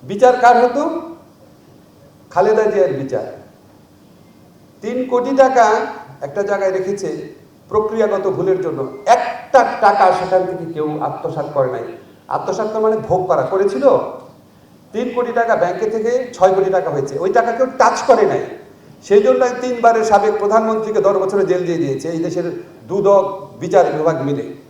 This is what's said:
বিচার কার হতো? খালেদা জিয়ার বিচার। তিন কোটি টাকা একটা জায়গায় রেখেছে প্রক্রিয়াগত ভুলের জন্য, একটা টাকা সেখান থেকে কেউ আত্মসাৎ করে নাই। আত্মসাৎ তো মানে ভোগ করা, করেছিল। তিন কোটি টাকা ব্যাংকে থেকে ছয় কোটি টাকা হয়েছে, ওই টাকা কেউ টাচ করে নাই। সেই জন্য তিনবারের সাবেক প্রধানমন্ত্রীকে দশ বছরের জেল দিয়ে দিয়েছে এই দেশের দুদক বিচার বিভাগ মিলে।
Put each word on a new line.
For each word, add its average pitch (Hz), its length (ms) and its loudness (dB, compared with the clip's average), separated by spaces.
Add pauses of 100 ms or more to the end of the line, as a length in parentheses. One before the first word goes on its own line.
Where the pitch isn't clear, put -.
বিচার 247 340 4
কার 240 280 6
হতো? 302 360 -2 (1300)
খালেদা 214 320 2
জিয়ার 202 300 2
বিচার। 131 460 -6 (1400)
তিন 254 260 -4
কোটি 247 280 0
টাকা 233 440 6 (400)
একটা 147 220 -6
জায়গায় 196 300 -2
রেখেছে 185 640 -6 (340)
প্রক্রিয়াগত 214 640 0
ভুলের 185 320 -2
জন্য, 135 340 -6 (100)
একটা - 760 2
টাকা 196 320 4
সেখান 180 340 0
থেকে 165 260 -8
কেউ 151 280 -4
আত্মসাৎ 143 540 -6
করে 131 160 0
নাই। 117 120 -8 (460)
আত্মসাৎ 214 440 -4
তো 220 80 -4
মানে 220 160 0
ভোগ 185 300 -2
করা, 143 160 0
করেছিল। 190 720 0 (760)
তিন 240 220 -6
কোটি 240 180 -4
টাকা 233 240 0
ব্যাংকে 185 340 -2
থেকে 233 440 -2
ছয় 190 180 4
কোটি 190 180 0
টাকা 180 200 -2
হয়েছে, 139 280 -4
ওই 202 140 -2
টাকা 233 200 2
কেউ 254 140 0 (120)
টাচ 233 280 2
করে 220 200 6
নাই। - 200 -2 (560)
সেই 214 200 4
জন্য 254 240 2 (140)
তিনবারের 233 440 2
সাবেক 214 340 2
প্রধানমন্ত্রীকে 214 640 0
দশ 196 160 2
বছরের 190 300 0
জেল 180 200 0
দিয়ে 165 120 -2
দিয়েছে 139 300 -4
এই 170 100 -6
দেশের 175 440 -6 (260)
দুদক 196 600 2 (120)
বিচার 180 240 4
বিভাগ 151 380 -2
মিলে। 139 320 -6 (160)